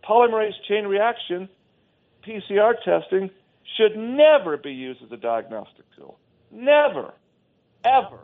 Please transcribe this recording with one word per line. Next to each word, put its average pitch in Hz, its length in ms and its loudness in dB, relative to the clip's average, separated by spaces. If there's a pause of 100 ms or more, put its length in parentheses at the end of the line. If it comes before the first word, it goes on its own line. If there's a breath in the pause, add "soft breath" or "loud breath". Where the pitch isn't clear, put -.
Polymerase 220 440 2 (160)
chain 208 160 -2
reaction, 202 640 -4 (760)
P 214 260 -14
C 196 100 -2
R 214 160 4 (100)
testing, 190 460 -2 (460)
should 214 200 2
never 240 600 4
be 143 160 -10
used 127 320 -12
as - 80 -18
a 120 40 -14
diagnostic 113 680 -8 (120)
tool. 69 220 -20 (320)
Never. 247 640 0 (720)
Ever. 233 400 0